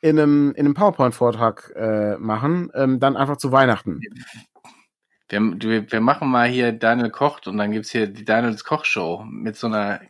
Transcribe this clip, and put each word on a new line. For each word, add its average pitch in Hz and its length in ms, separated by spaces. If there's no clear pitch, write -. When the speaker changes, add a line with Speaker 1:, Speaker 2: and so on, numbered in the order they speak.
Speaker 1:
in 156 160
'nem, 147 400
in - 80
'nem 143 100
PowerPoint-Vortrag, 120 1000
äh, 107 420
machen, 135 560
ähm, 131 240
dann 135 180
einfach 139 200
zu 131 160
Weihnachten. 120 480
Speaker 2:
Wir, 104 120
wir, 107 520
wir 110 80
machen 123 280
mal 123 200
hier 123 240
Daniel 117 380
kocht - 360
und 98 120
dann 104 120
gibt's 107 200
hier 110 180
die 104 160
Daniels 113 400
Kochshow 101 640
mit - 280
so 120 120
einer 104 420